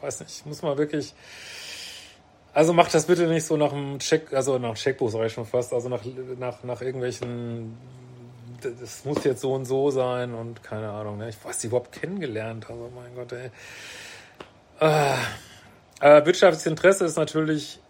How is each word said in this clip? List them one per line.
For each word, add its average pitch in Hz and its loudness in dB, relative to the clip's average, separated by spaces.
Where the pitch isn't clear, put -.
weiß 139 -6
nicht, - -16
muss 151 -10
man 147 -2
wirklich, 147 -2
also 160 6
mach 170 6
das 160 4
bitte 175 4
nicht 160 2
so 160 0
nach 147 2
dem 139 -6
Check, 156 0
also 135 2
nach 120 -2
dem 110 -6
Checkbuch, 131 0
sag 113 0
ich 110 0
schon 113 -8
fast, 123 -2
also 123 -2
nach, 123 -4
nach, 123 -8
nach 123 -8
irgendwelchen, 120 -6
d-, 120 -6
das - -16
muss 139 -2
jetzt 131 2
so 135 0
und 131 -4
so 135 2
sein 123 0
und 117 -10
keine 110 -8
Ahnung, 104 -8
ne? 113 -8
Ich - -16
weiß, - -8
die 120 -6
überhaupt 120 0
kennengelernt, 113 -6
also 120 -12
mein 123 -18
Gott, 123 -10
ey. 123 -10
Äh, 151 4
äh, 147 10
wirtschaftliches 175 6
Interesse 185 4
ist 160 -2
natürlich 156 -2